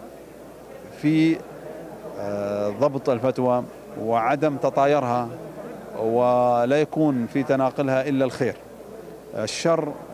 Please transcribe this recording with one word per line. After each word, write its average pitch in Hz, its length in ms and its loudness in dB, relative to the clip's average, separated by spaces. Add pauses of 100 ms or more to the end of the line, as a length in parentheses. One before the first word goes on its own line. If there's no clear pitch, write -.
(1040)
في، 156 340 6 (840)
آه، 101 500 -2
ضبط 131 400 0
الفتوى 123 560 2 (380)
وعدم 131 540 2
تطايرها، 131 720 2 (760)
ولا 123 760 4
يكون 143 520 2
في 139 100 2
تناقلها 131 680 2
إلا 135 160 2
الخير، 120 300 0 (800)
الشر 147 580 0 (220)